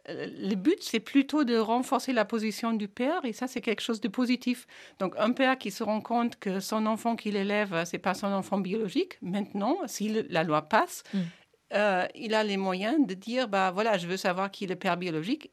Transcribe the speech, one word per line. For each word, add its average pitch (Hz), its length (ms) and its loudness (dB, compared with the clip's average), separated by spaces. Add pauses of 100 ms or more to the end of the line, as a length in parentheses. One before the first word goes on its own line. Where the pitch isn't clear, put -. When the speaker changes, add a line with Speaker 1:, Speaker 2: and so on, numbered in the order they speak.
Speaker 1:
le 190 480 -4
but, 208 280 2
c'est - 180 -2
plutôt 277 440 2
de 233 120 2
renforcer 240 560 2
la 220 140 4
position 220 480 -2
du 208 140 -2
père, 285 360 -2
et 226 80 -2
ça, 254 140 -6
c'est 233 160 -6
quelque 214 180 -2
chose 226 220 -4
de 233 60 0
positif. 247 580 0 (320)
Donc, 180 200 -2
un 208 140 4
père 262 240 4
qui 220 140 -6
se 233 120 -6
rend 214 200 0
compte 233 360 0
que 190 220 -2
son 214 240 0
enfant 220 320 0
qu'il 208 200 -2
élève, 196 500 0
c'est 175 100 -6
pas 180 160 0
son 196 140 -4
enfant 196 320 0
biologique, 214 640 -2
maintenant, 202 640 -2
si 214 240 -4
le, 214 180 0
la 165 160 2
loi 151 160 2
passe, 226 440 0 (100)
Speaker 2:
Mm. 196 40 0 (540)
Speaker 1:
euh, 196 340 4 (100)
il 220 180 -2
a 214 100 4
les 196 140 0
moyens 190 380 0 (100)
de 185 80 -4
dire, 233 340 -2
bah, 190 220 2
voilà, 208 260 2
je 175 100 0
veux 185 120 -2
savoir 190 320 0
qui 202 140 -10
est 180 40 -4
le 180 80 -2
père 175 220 0
biologique, 180 540 -4